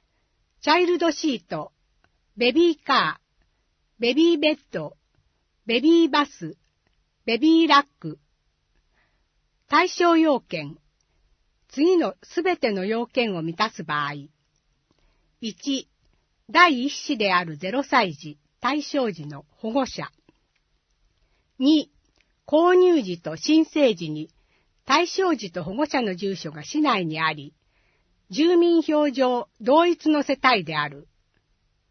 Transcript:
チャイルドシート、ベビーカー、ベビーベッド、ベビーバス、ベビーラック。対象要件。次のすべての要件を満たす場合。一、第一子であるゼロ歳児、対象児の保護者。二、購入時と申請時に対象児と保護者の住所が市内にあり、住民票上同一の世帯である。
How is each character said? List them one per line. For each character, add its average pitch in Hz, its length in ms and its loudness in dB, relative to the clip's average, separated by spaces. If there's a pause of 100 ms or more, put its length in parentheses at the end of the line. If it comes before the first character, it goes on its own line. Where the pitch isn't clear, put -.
(600)
チ - 80 -4
ャ 349 140 4
イ - 20 0
ル 339 140 0
ド 339 120 0
シ 285 260 -4
ー - 120 -16
ト、 156 220 -10 (680)
ベ 240 140 0
ビ 330 240 2
ー - 100 -20
カ 190 340 -2
ー、 - 800 -20
ベ 233 140 0
ビ 330 220 4
ー 294 40 -2
ベ 302 120 0
ッ 302 80 -6 (120)
ド、 156 260 -10 (680)
ベ 233 160 -2
ビ 330 240 4
ー 262 60 -2
バ 285 160 0
ス、 165 300 -16 (680)
ベ 226 140 -2
ビ 320 260 4
ー - 20 0
ラ 285 180 4
ッ - 0 - (140)
ク。 156 200 -12 (1500)
対 330 200 2
象 349 280 2
要 320 240 2
件。 156 380 -12 (920)
次 339 280 2
の 247 240 0
す - 220 -8
べ 359 120 0
て 233 160 -2
の 185 140 -4
要 226 220 -4
件 226 280 -2
を 165 60 -6
満 165 160 -6
た 214 140 -2
す 185 120 -14
場 147 240 -4
合。 147 200 -12 (1120)
一、 247 480 -8 (640)
第 302 340 4
一 285 60 -6
子 - 260 -8
で 202 160 -2
あ 180 100 0
る 156 140 -10
ゼ 185 140 -8
ロ 262 100 -4
歳 233 320 0
児、 147 240 -16 (240)
対 277 220 -4
象 262 280 -2
児 156 140 -12
の 143 180 -14 (140)
保 220 140 -10
護 262 160 -2
者。 - 240 -12 (1500)
二、 285 320 2 (580)
購 339 280 4
入 359 260 4
時 180 180 -6
と 160 180 -10
申 311 280 2
請 262 300 2
時 165 160 -8
に 151 180 -10 (560)
対 320 220 2
象 370 260 0
児 208 180 -8
と 175 120 -8
保 185 100 -10
護 285 140 -4
者 269 140 -2
の 196 140 -4
住 196 200 -6
所 160 160 -12
が 151 120 -14
市 294 160 -6
内 226 280 0
に 156 120 -6
あ 160 140 -2
り、 147 220 -16 (720)
住 320 260 2
民 339 280 4
票 302 260 0
上 247 380 -2 (140)
同 294 260 4
一 330 220 -2
の 294 120 2
世 - 220 -2
帯 240 200 2
で 156 140 -8
あ 147 100 -4
る。 143 200 -18 (840)